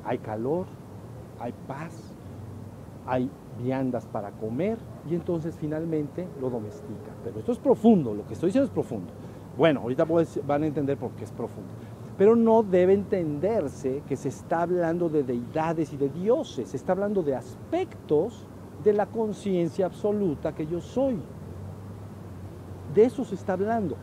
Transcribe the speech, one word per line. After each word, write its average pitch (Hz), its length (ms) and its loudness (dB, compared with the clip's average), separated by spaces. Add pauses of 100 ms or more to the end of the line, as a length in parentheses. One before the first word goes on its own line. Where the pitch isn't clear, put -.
Hay 120 140 -2
calor, 127 480 -2 (720)
hay 120 160 -8 (120)
paz, 151 460 -10 (920)
hay 127 240 0 (320)
viandas 127 440 -2
para 101 260 -6
comer 120 460 -2 (300)
y 156 60 0
entonces 165 420 -2
finalmente 156 720 -2 (140)
lo 127 100 0
domestica. 107 640 -8 (120)
Pero 110 140 -6
esto 220 140 -2
es 240 60 0
profundo, 196 560 8
lo 104 120 -6
que - 80 -8
estoy 123 140 2
diciendo 262 180 4
es 190 60 -6
profundo. 104 400 -4 (440)
Bueno, 139 240 6
ahorita 131 260 2
pues 165 400 2
van 147 180 2
a - 20 2
entender 139 300 0
por 117 160 -4
qué - 120 -10
es 104 80 -12
profundo. 107 380 -8 (480)
Pero 208 160 10
no 226 300 8
debe 185 300 6
entenderse 160 1120 0
que 139 80 0
se 143 120 -4
está 165 340 -2
hablando 170 460 2
de 151 140 4
deidades 143 680 0
y 147 40 -8
de 139 120 2
dioses, 180 640 0
se - 60 -6
está 131 140 -4
hablando 196 320 2
de 143 140 2
aspectos - 1080 -2 (380)
de 208 100 6
la 202 140 4
conciencia 190 800 0
absoluta 180 680 0
que 160 140 -4
yo 170 140 -2
soy. 262 360 0 (1800)
De 202 120 10
eso 254 200 2
se 202 120 -6
está - 160 -4
hablando. 196 500 0